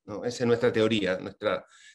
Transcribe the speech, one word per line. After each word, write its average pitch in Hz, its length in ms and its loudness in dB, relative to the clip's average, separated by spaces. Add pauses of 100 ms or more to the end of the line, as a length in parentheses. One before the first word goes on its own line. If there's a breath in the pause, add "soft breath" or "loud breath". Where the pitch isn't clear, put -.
¿no? 98 180 -10
Esa 120 200 -4
es 117 40 2
nuestra 120 240 4
teoría, 107 460 2
nuestra 98 480 -4 (300 loud breath)